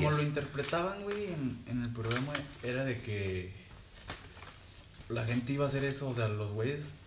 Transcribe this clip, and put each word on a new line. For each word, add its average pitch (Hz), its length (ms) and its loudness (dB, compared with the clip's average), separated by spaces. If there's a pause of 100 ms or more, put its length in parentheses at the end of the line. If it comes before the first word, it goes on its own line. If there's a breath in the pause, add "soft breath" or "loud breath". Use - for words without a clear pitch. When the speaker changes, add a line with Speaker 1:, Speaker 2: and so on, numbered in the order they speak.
Speaker 1:
días. 151 60 6
Speaker 2:
lo 147 80 6
interpretaban, 170 800 0
güey, 202 220 -2
en, 139 420 -2
en 120 160 0
el 120 100 0
programa 117 400 0 (300)
era 123 200 0
de 131 180 0
que 95 520 0 (1600)
la 117 160 0
gente 120 280 2
iba 143 120 4
a - 20 6
hacer 135 160 2
eso, 139 260 2
o 123 60 0
sea, 113 120 4
los 104 260 0
güeyes 139 400 0 (140)